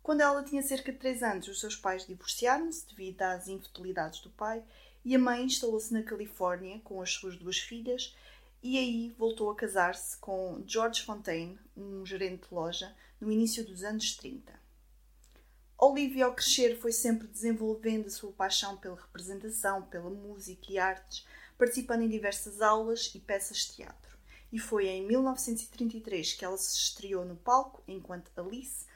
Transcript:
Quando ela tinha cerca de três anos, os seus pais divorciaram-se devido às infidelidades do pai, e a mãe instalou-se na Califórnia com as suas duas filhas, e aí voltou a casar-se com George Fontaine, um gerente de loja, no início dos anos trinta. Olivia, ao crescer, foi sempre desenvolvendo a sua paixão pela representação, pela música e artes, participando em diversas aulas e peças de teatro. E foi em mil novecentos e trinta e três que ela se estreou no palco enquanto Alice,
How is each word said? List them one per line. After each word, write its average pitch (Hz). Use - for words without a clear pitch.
Quando 302
ela 285
tinha 285
cerca 269
de 262
três 247
anos, 196
os 196
seus 214
pais 185
divorciaram-se 269
devido 190
às 185
infidelidades 185
do -
pai, 226
e 247
a 262
mãe 247
instalou-se 233
na 220
Califórnia 196
com 190
as 180
suas 185
duas 180
filhas, 240
e 254
aí 233
voltou 226
a 208
casar-se 185
com 190
George 226
Fontaine, 185
um 196
gerente 185
de 180
loja, 175
no 214
início 226
dos 185
anos 214
trinta. -
Olivia, 269
ao 247
crescer, 233
foi 233
sempre 226
desenvolvendo 220
a -
sua 196
paixão 196
pela 185
representação, 196
pela 175
música 196
e 190
artes, -
participando 240
em 226
diversas 208
aulas 220
e -
peças 202
de -
teatro. -
E 226
foi 208
em 190
mil 240
novecentos 262
e -
trinta 226
e 220
três 185
que -
ela 190
se -
estreou 190
no 175
palco 262
enquanto 180
Alice, 208